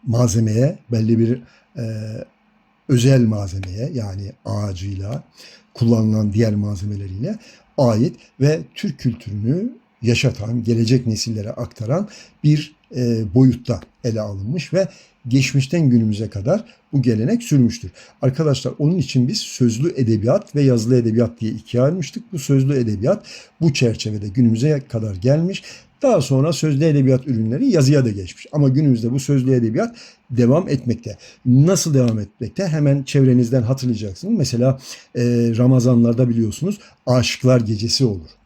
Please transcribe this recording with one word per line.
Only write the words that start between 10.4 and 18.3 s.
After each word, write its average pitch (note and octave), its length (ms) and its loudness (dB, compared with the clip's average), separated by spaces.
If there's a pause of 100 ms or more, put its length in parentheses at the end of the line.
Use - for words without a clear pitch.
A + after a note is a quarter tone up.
gelecek A#2 420 2
nesillere G#2+ 440 -6
aktaran B2+ 580 -6 (360)
bir, D3+ 300 2 (220)
e, A2+ 380 -2
boyutta A#2+ 460 4 (240)
ele A2 160 -2
alınmış G#2+ 520 -8
ve F#3 160 0 (400)
geçmişten C3+ 640 2
günümüze A2 380 2
kadar C3 360 -2 (280)
bu C#3 100 0
gelenek B2+ 400 0
sürmüştür. A#2 480 0 (320)
Arkadaşlar, C3+ 560 -2